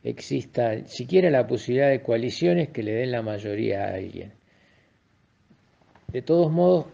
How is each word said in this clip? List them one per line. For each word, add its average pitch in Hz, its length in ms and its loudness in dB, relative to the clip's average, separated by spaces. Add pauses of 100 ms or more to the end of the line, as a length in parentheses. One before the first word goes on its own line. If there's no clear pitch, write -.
exista 120 800 -4
siquiera 175 440 2
la 123 180 4
posibilidad 127 420 2
de 131 120 0
coaliciones 135 680 0
que 113 160 -6
le 107 80 -4
den 123 180 -2
la 120 120 -4
mayoría 104 640 -4
a 95 80 -6
alguien. 95 360 -10 (1800)
De 127 100 -4
todos 160 300 4
modos 175 420 4